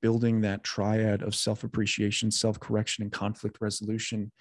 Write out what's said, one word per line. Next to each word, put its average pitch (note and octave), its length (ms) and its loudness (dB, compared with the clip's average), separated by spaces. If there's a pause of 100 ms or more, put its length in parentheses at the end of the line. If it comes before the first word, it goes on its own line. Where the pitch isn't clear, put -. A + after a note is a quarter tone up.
building A2+ 400 4
that G2+ 220 0
triad G#2+ 580 2
of G#2 120 -2
self-appreciation, G#2+ 960 0
self-correction, G#2+ 720 0
and G2+ 100 -4
conflict G#2+ 480 -4
resolution. G#2+ 720 -4 (100)